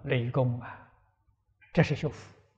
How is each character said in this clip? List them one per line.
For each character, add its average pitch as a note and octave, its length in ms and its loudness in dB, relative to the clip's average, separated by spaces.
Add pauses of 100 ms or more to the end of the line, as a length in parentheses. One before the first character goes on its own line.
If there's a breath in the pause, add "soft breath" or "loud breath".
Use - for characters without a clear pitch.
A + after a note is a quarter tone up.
累 B2 260 0
功 B2 300 2
啊， - 300 -16 (840)
这 E3+ 100 6
是 D3+ 140 0
修 C#3+ 140 -4
福。 - 240 -16 (240)